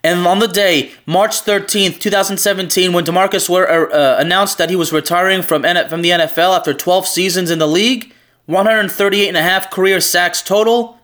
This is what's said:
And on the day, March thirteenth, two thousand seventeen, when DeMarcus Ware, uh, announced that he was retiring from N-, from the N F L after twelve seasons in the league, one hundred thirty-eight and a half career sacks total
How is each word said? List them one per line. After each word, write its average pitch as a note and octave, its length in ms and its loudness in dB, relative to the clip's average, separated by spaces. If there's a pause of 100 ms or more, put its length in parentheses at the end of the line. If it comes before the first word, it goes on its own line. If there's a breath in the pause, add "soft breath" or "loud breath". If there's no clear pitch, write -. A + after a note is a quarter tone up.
And F3 220 2
on F#3+ 120 2
the A3 100 2
day, F3+ 420 0 (140)
March G3 340 0
thirteenth, G3 600 -2
two G#3+ 100 -4
thousand G3 280 0
seventeen, F#3 540 0
when F3 140 0
DeMarcus F#3 420 0
Ware, F3 420 2
uh, C#3 300 4
announced F3+ 380 0
that E3 120 0
he F#3 60 0
was D#3+ 160 -2
retiring F3+ 500 0
from D#3 220 -2
N-, E3+ 240 0
from E3 140 -6
the E3+ 100 0
N F3 80 2
F D#3 180 -2
L F3+ 160 2
after E3 200 0
twelve F3+ 340 0
seasons F3+ 420 -2
in E3+ 80 -2
the D#3 100 0
league, A3 460 0 (320 soft breath)
one F#3 200 0
hundred G#3+ 260 0
thirty-eight G3+ 380 0
and E3+ 80 -2
a D#3 40 2
half F#3 300 -2
career F#3+ 300 2
sacks F3 400 0
total A3+ 640 0